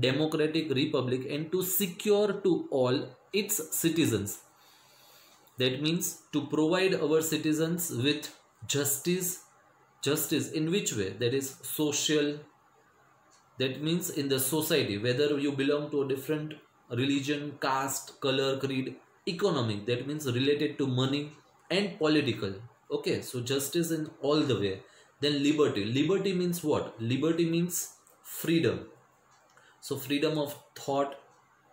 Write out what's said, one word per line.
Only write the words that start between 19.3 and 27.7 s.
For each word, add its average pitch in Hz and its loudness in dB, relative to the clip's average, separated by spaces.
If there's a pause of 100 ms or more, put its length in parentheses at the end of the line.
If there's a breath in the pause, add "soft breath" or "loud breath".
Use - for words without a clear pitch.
that 120 0
means 147 -6
related 143 2
to 139 2
money, 131 0 (380)
and 190 0
political. 127 2 (360)
Okay, 143 -2
so 123 -8
justice 139 -2
in 156 -2 (140)
all 147 4
the 127 2
way. 95 -2 (380 loud breath)
Then 143 2
liberty. 143 4
Liberty 160 2
means 175 0
what? 117 0
Liberty 160 2
means 170 -2 (280)